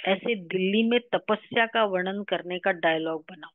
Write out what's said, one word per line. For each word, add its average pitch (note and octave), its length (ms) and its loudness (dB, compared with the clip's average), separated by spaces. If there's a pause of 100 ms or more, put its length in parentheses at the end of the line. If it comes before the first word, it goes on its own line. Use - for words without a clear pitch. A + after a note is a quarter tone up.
ऐसे F#3+ 300 0
दिल्ली F#3+ 480 0
में A#3 180 2
तपस्या G#3+ 640 0
का A3+ 180 0
वर्णन F#3+ 400 -2
करने F3+ 340 -4
का F#3+ 140 0
dialogue D#3+ 580 0
बनाओ।" D#3 240 -18